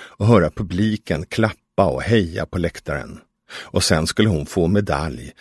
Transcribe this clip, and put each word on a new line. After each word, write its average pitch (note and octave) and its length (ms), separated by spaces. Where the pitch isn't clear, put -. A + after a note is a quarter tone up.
och - 260
höra F#2+ 240
publiken F#2 760
klappa - 600
och C#2 160
heja F2 440
på - 120
läktaren. - 640
Och - 320
sen E2 220
skulle G#2+ 220
hon D2 180
få E2+ 200
medalj D2+ 760